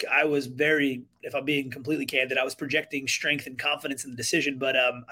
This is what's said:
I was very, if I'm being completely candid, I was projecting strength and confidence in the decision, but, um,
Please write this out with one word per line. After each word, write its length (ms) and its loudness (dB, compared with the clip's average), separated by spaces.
I 140 6
was 220 2
very, 580 2
if 120 -6
I'm 100 -4
being 260 0
completely 360 -4
candid, 320 2
I 60 2
was 100 -4
projecting 520 -2
strength 400 0
and 120 -12
confidence 460 -2
in 60 -12
the 60 -10
decision, 420 0
but, 160 2
um, 380 2